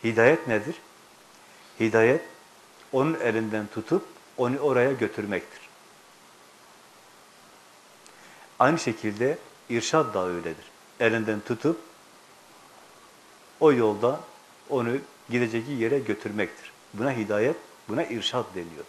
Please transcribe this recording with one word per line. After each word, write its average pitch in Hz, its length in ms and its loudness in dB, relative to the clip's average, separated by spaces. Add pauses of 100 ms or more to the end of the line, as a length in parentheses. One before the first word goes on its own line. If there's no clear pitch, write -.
Hidayet 117 440 4
nedir? 110 280 -2 (1040)
Hidayet, 113 420 4 (680)
onun 143 220 2
elinden 110 540 -2
tutup 120 380 -4 (320)
onu 127 220 0
oraya 131 320 2
götürmektir. 104 720 -4 (3000)
Aynı 151 200 4
şekilde 113 580 -2 (320)
irşad 123 440 0
da 92 140 0
öyledir. 85 380 -6 (340)
Elinden 110 400 2
tutup 139 400 -2 (1800)
o 156 140 8
yolda 117 460 2 (500)
onu 123 280 -2 (320)
gideceği 120 500 -2
yere 117 200 2
götürmektir. 104 720 -6 (220)
Buna 117 180 -4
hidayet, 110 440 0 (340)
buna 127 140 -2
irşad 117 420 -4 (100)
deniyor. 82 340 -12